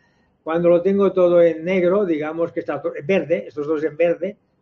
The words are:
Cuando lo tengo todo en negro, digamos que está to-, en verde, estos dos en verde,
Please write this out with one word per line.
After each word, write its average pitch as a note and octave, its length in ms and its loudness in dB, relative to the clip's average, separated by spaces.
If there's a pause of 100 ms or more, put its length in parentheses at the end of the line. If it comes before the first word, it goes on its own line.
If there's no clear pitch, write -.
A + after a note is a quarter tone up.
(440)
Cuando E3+ 260 0
lo F3 120 4
tengo G3 300 2
todo F3 300 4
en D#3+ 220 2
negro, F#3 420 0
digamos E3 460 -4
que E3 80 -8
está D3 220 -6
to-, E3+ 140 -8
en D3 120 -14
verde, F3+ 400 -2
estos D3 200 -10
dos D#3 160 -4
en D3 140 -6
verde, F3 400 -2 (240)